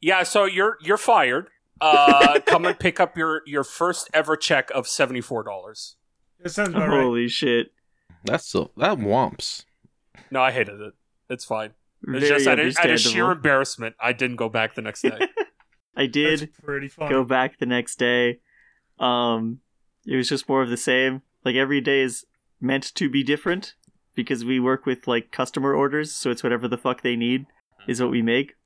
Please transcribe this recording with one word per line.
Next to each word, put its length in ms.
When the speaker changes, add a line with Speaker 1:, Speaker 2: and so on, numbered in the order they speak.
Speaker 1:
"Yeah, 220
so 220
you're, 360
you're 160
fired. 520
Uh, 600
Speaker 2:
<laughs> 60
Speaker 1:
come 200
and 120
pick 220
up 180
your, 280
your 180
first 500
ever 220
check 360
of 160
seventy-four 560
dollars." 520
Speaker 3:
That 80
sounds 200
about 200
right. 120
Speaker 2:
Holy 280
shit. 420
Speaker 4:
That's 220
so, 300
that 200
whomps. 680
Speaker 1:
No, 100
I 100
hated 300
it. 120
It's 160
fine. 280
It's 100
Speaker 2:
Very 20
Speaker 1:
just 200
I 80
didn't, 240
out 100
of 100
sheer 240
Speaker 2:
understandable. 80
Speaker 1:
embarrassment, 680
I 140
didn't 240
go 120
back 260
the 60
next 220
day. 160
Speaker 2:
<laughs> 380
I 100
did 340
Speaker 3:
That's 200
pretty 280
funny. 200
Speaker 2:
go 140
back 340
the 80
next 320
day. 420
Um, 600
it 120
was 100
just 220
more 120
of 80
the 80
same. 440
Like, 100
every 240
day 220
is 240
meant 360
to 140
be 140
different 520
because 300
we 160
work 260
with, 220
like, 240
customer 420
orders, 380
so 200
it's 120
whatever 240
the 100
fuck 240
they 140
need 300
is 140
what 100
we 100
make. 340